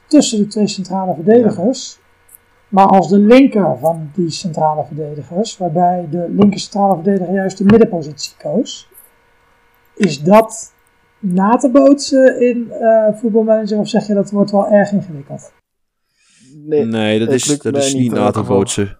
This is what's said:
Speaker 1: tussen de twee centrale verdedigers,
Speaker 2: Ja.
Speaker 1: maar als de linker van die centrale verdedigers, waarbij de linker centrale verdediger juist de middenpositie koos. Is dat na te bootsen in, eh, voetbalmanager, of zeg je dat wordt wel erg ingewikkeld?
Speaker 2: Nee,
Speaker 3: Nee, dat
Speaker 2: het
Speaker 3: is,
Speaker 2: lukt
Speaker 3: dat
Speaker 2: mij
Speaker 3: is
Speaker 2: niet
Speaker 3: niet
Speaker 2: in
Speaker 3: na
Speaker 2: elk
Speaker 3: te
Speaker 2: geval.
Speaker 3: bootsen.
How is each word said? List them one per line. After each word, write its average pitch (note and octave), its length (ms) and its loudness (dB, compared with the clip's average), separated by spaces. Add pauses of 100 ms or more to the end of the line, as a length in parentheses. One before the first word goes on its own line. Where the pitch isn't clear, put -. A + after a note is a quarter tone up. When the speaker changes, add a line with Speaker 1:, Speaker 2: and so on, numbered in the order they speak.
Speaker 1:
tussen C#4+ 300 2
de G3+ 100 0
twee G#3 200 -2
centrale F#3 480 -6
verdedigers, G#3+ 840 0
Speaker 2:
Ja. - 20 -20 (640)
Speaker 1:
maar G3 180 2
als F#3 240 4
de G3+ 100 4
linker G#3 600 4
van D#3+ 360 -4
die E3+ 140 -2
centrale D#3 560 -4
verdedigers, D3+ 720 -8
waarbij F3+ 540 -2
de F3 140 -4 (120)
linker G3 220 2
centrale G3+ 360 -2
verdediger F3+ 380 -4
juist F#3+ 240 -4
de G3 60 -6
middenpositie F3+ 760 0
koos. - 520 -8 (1040)
Is D3 260 -2
dat G#3 520 2 (460)
na G3 380 0
te B3+ 140 0
bootsen C4+ 680 4
in, A#3+ 300 -2
eh, A3 420 2
voetbalmanager, A3 640 0
of G3+ 120 -2
zeg - 180 -2
je G#3+ 60 -2
dat G3+ 180 -2
wordt G3+ 200 0
wel G3+ 160 0
erg G3+ 240 2
ingewikkeld? D3+ 640 -8 (1000)
Speaker 2:
Nee, D3+ 300 -2
Speaker 3:
Nee, A2 340 0
dat A2+ 80 -2
Speaker 2:
het B2+ 140 0
Speaker 3:
is, - 60 -6
Speaker 2:
lukt C#3+ 160 -2
Speaker 3:
dat - 80 -4
Speaker 2:
mij C#3 100 -2
Speaker 3:
is C#3 120 -2
Speaker 2:
niet C3 80 -2
Speaker 3:
niet A#2+ 100 0
Speaker 2:
in G#2 60 -2
Speaker 3:
na G#2 60 0
Speaker 2:
elk G#2 100 0
Speaker 3:
te A2 60 -4
Speaker 2:
geval. G#2 160 -2
Speaker 3:
bootsen. G2+ 440 -2